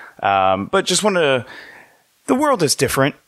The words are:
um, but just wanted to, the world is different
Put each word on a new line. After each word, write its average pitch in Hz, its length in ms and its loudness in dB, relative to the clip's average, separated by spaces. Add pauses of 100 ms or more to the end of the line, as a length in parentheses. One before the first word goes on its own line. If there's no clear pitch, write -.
(240)
um, 95 420 2
but 190 200 -2
just 180 180 -2
wanted 190 160 0
to, 135 260 0 (800)
the 262 80 2
world 247 300 0
is 127 100 0
different 135 400 0 (140)